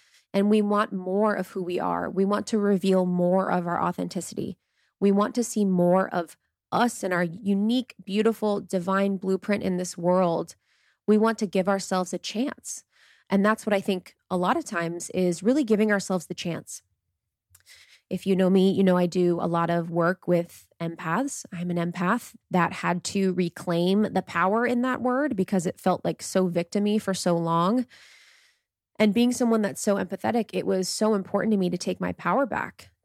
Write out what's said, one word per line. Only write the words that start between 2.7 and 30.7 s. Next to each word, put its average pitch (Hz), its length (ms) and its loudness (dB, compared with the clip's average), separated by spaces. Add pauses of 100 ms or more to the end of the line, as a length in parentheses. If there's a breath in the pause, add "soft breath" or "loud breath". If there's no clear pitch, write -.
more 180 440 2
of 175 180 0
our 170 120 -2
authenticity. 175 800 -6 (400)
We 202 140 4
want 202 240 2
to 240 80 0
see 214 200 -2
more 180 440 4
of - 280 -6 (360)
us 233 320 0
and 185 80 -4
our 180 100 2
unique, 202 720 -2 (100)
beautiful, 208 560 0
divine 190 560 -2
blueprint 190 460 -2
in 185 140 -2
this 180 200 -6
world. 175 600 0 (500)
We 214 100 6
want 220 220 2
to 214 80 -2
give 185 220 0
ourselves 190 440 -2
a 175 60 -4
chance. - 640 -8 (460 soft breath)
And 202 180 2
that's 220 180 0
what 208 80 -2
I 196 80 2
think 190 360 -4 (120)
a 185 80 -2
lot 180 200 0
of 320 80 -4
times 170 460 -6
is 180 320 0
really 262 220 2
giving 214 280 2
ourselves 185 340 -2
the 180 80 -10
chance. - 480 -10 (1300 loud breath)
If - 180 -8
you 196 80 2
know 185 160 4
me, 190 220 6
you 196 100 2
know 185 140 4
I 180 100 2
do 175 340 0
a - 60 -2
lot 170 240 0
of 170 200 -2
work 170 360 0
with 175 400 -2 (140)
empaths. 170 720 -4
I'm 175 180 -6
an 175 60 -2
empath 180 580 -2 (160)
that 175 220 2
had 175 320 -4
to 190 300 0
reclaim 180 680 0 (100)
the 185 100 0
power 196 440 0
in 240 160 0
that 254 180 -2
word 254 360 0
because 185 280 0
it - 140 -6
felt, - 260 0
like, 165 160 -4
so 185 280 0
victim-y 202 500 0
for 190 160 -4
so 175 220 0
long. 170 500 2 (1120 loud breath)
And 214 160 4
being 240 160 4
someone 226 320 2
that's 190 180 -4
so 202 140 2
empathetic, 202 580 -2
it 185 140 -4
was 185 220 0